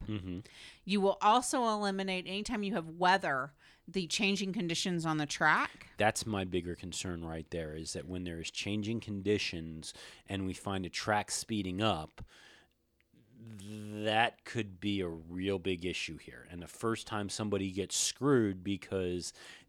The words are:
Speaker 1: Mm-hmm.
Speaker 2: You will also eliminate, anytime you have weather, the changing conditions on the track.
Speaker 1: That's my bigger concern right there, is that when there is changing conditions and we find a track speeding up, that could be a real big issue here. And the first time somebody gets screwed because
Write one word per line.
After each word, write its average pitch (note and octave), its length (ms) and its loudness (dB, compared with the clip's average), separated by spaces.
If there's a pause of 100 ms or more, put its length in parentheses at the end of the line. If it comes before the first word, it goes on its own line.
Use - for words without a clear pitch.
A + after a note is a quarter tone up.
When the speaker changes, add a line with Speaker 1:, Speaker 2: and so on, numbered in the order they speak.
Speaker 1:
Mm-hmm. F#2 320 -4 (440)
Speaker 2:
You G3 160 2
will G3 220 4
also B3 460 6
eliminate, G3 580 0
anytime G#3 380 -2
you F#3+ 100 -2
have E3 140 -2
weather, E3+ 640 4 (340)
the E3+ 220 -2
changing G3 440 2
conditions E3+ 540 0
on D#3 120 2
the D3 80 0
track. E3+ 600 2 (120)
Speaker 1:
That's G#2+ 280 4
my G2 160 0
bigger F2 320 -2
concern E2+ 500 -6
right E2 260 -6
there, D#2 260 -6
is D#2+ 160 -8
that - 160 -8
when F2+ 160 -4
there E2 160 -6
is E2 100 -6
changing G#2+ 480 -2
conditions F#2+ 960 -2 (340)
and G2 180 -2
we F#2 60 0
find F#2+ 320 -2
a E2+ 60 -6
track G#2 400 2
speeding F#2+ 500 -2
up, F2+ 420 0 (1800)
that A2 400 4
could G2+ 360 -4
be G2+ 200 2
a F2+ 80 0
real F2+ 520 -2
big F2+ 240 0
issue E2 340 -4
here. - 320 -18
And F2 100 -10
the E2 60 -10
first A2+ 400 -2
time G#2 220 -2
somebody G2+ 420 0
gets F#2 260 -2
screwed A2 680 4
because F#2 680 -2 (360)